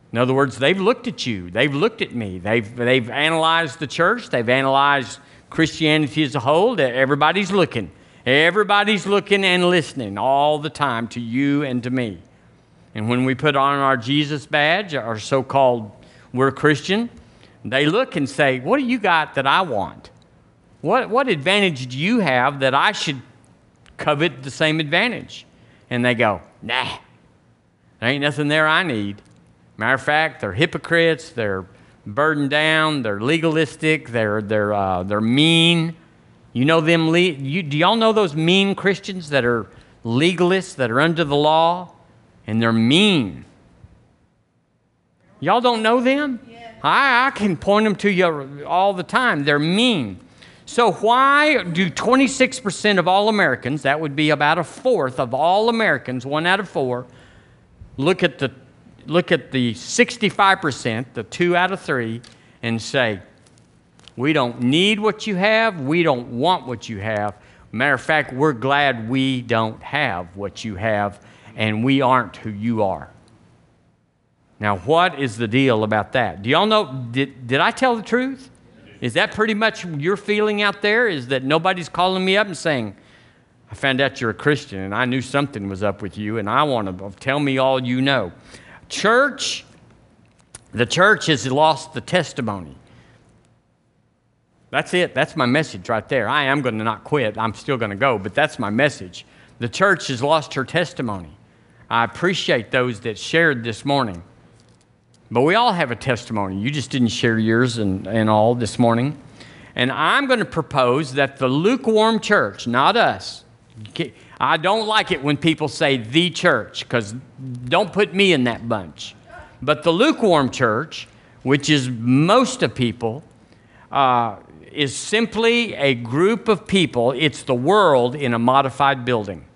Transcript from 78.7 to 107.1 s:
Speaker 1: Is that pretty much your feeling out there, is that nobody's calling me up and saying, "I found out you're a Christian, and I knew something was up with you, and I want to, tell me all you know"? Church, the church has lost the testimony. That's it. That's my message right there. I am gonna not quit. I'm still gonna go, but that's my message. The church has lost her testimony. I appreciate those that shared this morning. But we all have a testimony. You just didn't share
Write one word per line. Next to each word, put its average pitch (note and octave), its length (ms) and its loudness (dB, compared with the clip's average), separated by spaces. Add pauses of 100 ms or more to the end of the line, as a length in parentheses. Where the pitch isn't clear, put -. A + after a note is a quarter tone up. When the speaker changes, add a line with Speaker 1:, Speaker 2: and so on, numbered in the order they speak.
Speaker 1:
Is A#2+ 100 -2
that E3+ 200 0
pretty A3 200 0
much G#3+ 320 -2
your E3+ 320 -2
feeling G#3 460 -2
out G3+ 180 -2
there, A3 260 2
is C#3 220 -4
that C3 160 -2
nobody's E3 460 0
calling F#3 340 0
me F#3+ 140 2
up G#3+ 80 2
and F3 100 -10
saying, A#2+ 400 -4 (720)
"I - 40 -14
found C3+ 260 0
out C3+ 200 0
you're A#2 100 0
a G#2 40 -4
Christian, C#3 460 -2
and G2 140 -6
I A#2+ 100 0
knew B2+ 160 -2
something C3 480 -4
was F#2+ 140 -6
up G2+ 180 -2
with G2+ 160 -10
you, G#2+ 220 -6
and G2+ 100 -4
I B2+ 140 2
want G#2+ 360 -2
to, G2 120 -14 (100)
tell C3+ 180 -2
me C#3 200 0
all C3 260 0
you B2 160 -2
know"? C3 320 0 (560)
Church, B3 800 0 (1040)
the A2+ 140 0
church F#3+ 400 2
has C3 200 0
lost D3 460 0
the A#2+ 80 -8
testimony. G#2+ 760 -4 (1900)
That's D#3 240 -4
it. F3+ 180 0
That's C#3+ 240 -2
my C#3 80 2
message A#2+ 440 -2
right A2+ 200 -2
there. A#2 200 0
I C#3+ 160 0
am C#3 180 0
gonna A2 220 -2
not A2 200 -4
quit. A2+ 320 -2
I'm A2 160 -2
still C#3 240 -4
gonna G#2+ 200 -4
go, B2 200 2
but G2 160 -6
that's D3 260 0
my G#2 120 -2
message. A2 560 -2 (320)
The A#2 100 -4
church F#3+ 380 0
has B2 160 -4
lost D3+ 320 0
her C3+ 100 -4
testimony. A2 720 -6 (540)
I A#2 140 2
appreciate D#3 640 -2
those B2 300 -2
that A2 180 -8
shared D#3 460 0
this A2+ 200 -8
morning. B2 380 -2 (1120)
But A#2 80 2
we D#3+ 160 4
all A#3 160 2
have D#3+ 180 -2
a A#2 60 -6
testimony. G#2 640 -4
You A#2+ 100 -2
just D3 220 -6
didn't B2+ 160 2
share A2+ 280 0